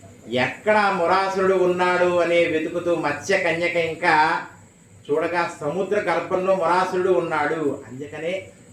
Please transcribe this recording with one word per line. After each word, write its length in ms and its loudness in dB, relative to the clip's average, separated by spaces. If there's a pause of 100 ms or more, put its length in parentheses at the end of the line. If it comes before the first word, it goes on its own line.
(300)
ఎక్కడ 640 0
మొరాసురుడు 580 2
ఉన్నాడు 640 2
అనే 280 4
వెతుకుతూ 500 -2
మత్స్య 420 -2
కన్యక 380 -2
ఇంకా 640 2 (680)
చూడగా, 400 -2 (100)
సముద్ర 380 -2
గర్భంలో 560 0
మొరాసురుడు 540 0
ఉన్నాడు. 800 0
అందుకనే 560 -8 (260)